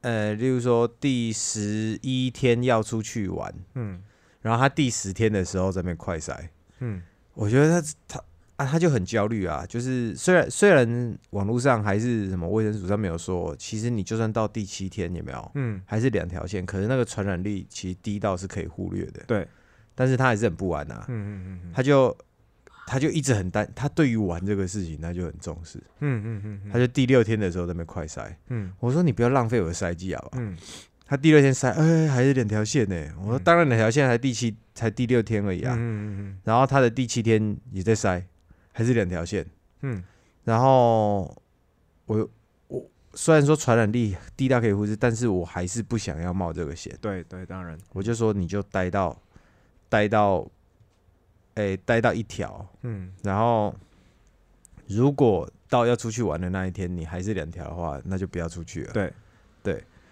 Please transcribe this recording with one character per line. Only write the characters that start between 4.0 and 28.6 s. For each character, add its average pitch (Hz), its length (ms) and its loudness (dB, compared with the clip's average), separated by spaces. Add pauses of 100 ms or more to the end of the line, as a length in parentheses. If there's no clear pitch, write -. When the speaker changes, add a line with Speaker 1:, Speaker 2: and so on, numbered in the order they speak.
Speaker 1:
然 113 120 0
后 117 60 2
她 135 100 4
第 135 200 2
十 98 220 -6
天 110 200 2
的 98 120 0
时 95 140 -4
候 92 140 0
在 90 100 -4
那 85 40 -4
边 87 120 -4
快 85 200 -6
筛。 78 180 -8 (440)
Speaker 2:
嗯。 104 240 -8 (300)
Speaker 1:
我 104 160 -2
觉 127 100 6
得 165 220 6
她， 151 60 -8 (200)
她， - 160 -12 (320)
啊， 135 100 -4
她 147 140 2
就 170 100 4
很 117 140 2
焦 107 240 0
虑 107 180 -2
啊， 80 220 -4
就 120 140 -6
是 123 340 -2
虽 - 180 2
然， 165 160 4
虽 208 200 4
然 120 480 4 (140)
网 101 140 0
络 120 140 0
上 120 240 2
还 104 160 2
是 113 300 0
什 92 100 -2
么 85 80 -4
卫 110 160 0
生 107 160 -2
署 90 80 -6
上 104 100 0
面 98 140 -2
有 82 60 -4
说， 85 400 -4
其 - 200 -8
实 113 120 -2
你 113 120 -2
就 110 140 -4
算 110 160 0
到 110 160 0
第 104 160 -6
七 95 240 -8
天， 90 260 -6
有 82 100 -8
没 - 100 -10
有？ - 220 -12
Speaker 2:
嗯。 113 300 -6
Speaker 1:
还 107 140 -4
是 131 120 2
两 90 160 -2
条 85 200 -8
线， 92 180 -6
可 98 140 -6
是 101 80 -2
那 131 80 0
个 127 80 0
传 104 220 -4
染 90 180 -2
力 98 260 -4
其 - 220 -10
实 90 100 -8
低 104 160 -6
到 98 200 -2
是 95 100 -10
可 95 140 -8
以 80 60 -6
忽 90 240 -8
略 92 160 -4
的。 - 200 -18
Speaker 2:
对。 104 180 -2 (500)
Speaker 1:
但 131 120 2
是 131 80 4
她 131 100 2
还 120 100 4
是 107 100 0
很 87 100 0
不 92 140 -4
安 76 200 -4
啊。 55 200 -12
Speaker 2:
嗯， 123 60 -8
嗯， 101 300 -10
嗯， 92 200 -12
嗯。 87 80 -14
Speaker 1:
她 131 100 0
就， 135 340 6 (680)
她 131 140 -2
就 147 100 2
一 156 120 0
直 131 120 2
很 92 160 0
担-， 104 260 -2
她 135 140 -4
对 151 200 2
于 113 80 0
玩 90 280 -2
这 101 100 0
个 95 120 -2
事 98 160 -6
情， 78 160 -8
她 82 140 -8
就 87 120 -4
很 78 140 -8
重 80 240 -10
视。 - 140 -18 (220)
Speaker 2:
嗯， 135 260 -4
嗯， 110 180 -8
嗯， 104 220 -12
嗯。 104 60 -12
Speaker 1:
她 120 60 0
就 123 100 4
第 127 180 2
六 123 180 6
天 110 160 2
的 98 100 0
时 87 100 -4
候 87 60 -2
在 87 60 -4
那 85 40 -4
边 85 100 -6
快 80 200 -8
筛。 60 280 -12 (140)
Speaker 2:
嗯。 101 320 -8